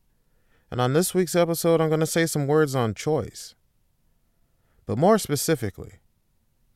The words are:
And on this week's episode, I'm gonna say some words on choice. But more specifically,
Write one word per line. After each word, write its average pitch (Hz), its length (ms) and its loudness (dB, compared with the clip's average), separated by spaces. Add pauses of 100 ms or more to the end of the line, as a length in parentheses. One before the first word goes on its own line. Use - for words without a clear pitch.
(720)
And 120 100 -6
on 127 120 0
this 170 200 0
week's 180 220 -2
episode, 165 460 2
I'm 160 100 2
gonna 156 160 0
say 165 200 0
some 147 200 -2
words 147 300 2
on 113 180 0
choice. - 640 -6 (1300)
But 107 120 -4
more 196 200 6
specifically, 135 760 -4 (800)